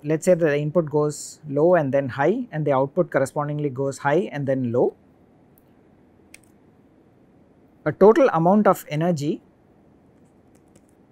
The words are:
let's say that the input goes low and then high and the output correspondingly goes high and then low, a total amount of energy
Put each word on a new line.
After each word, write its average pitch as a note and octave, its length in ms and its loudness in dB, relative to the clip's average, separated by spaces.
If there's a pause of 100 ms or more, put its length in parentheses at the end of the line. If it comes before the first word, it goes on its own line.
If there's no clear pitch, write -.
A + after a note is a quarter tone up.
let's D#3 180 -2
say F3+ 100 4
that E3+ 120 2
the D3 120 2
input D3+ 320 -2
goes D3 600 -4
low D3+ 260 4
and C#3+ 180 0
then C#3 140 0
high D#3+ 420 -2
and D#3 140 -6
the C#3+ 80 0
output C#3 400 0
correspondingly D3 580 -4
goes C3+ 280 -6
high D#3+ 340 0
and C#3+ 160 -6
then C3 240 -2
low, D3 240 0 (3000)
a D#3 60 0
total A3 400 4
amount F#3 360 2
of - 200 0
energy D#3 540 -4 (1700)